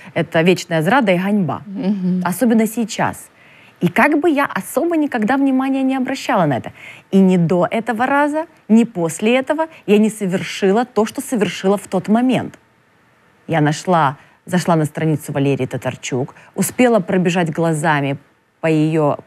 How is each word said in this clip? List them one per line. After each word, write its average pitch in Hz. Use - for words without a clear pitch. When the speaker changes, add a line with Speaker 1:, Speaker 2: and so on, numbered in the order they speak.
Speaker 1:
это 165
вечная 170
зрада 202
и 175
ганьба. 190
Speaker 2:
Мгм. 185
Speaker 1:
Особенно 220
сейчас. 196
И 180
как 285
бы 349
я 285
особо 330
никогда 269
внимания 269
не 262
обращала 262
на 139
это. -
И 196
ни 185
до 175
этого 226
раза, 294
ни 226
после 208
этого 294
я 208
не 214
совершила 196
то, 220
что -
совершила 196
в -
тот 180
момент. 226
Я 156
нашла, 151
зашла 175
на 156
страницу 156
Валерии 139
Татарчук, 127
успела 233
пробежать 180
глазами 151
по 165
ее 156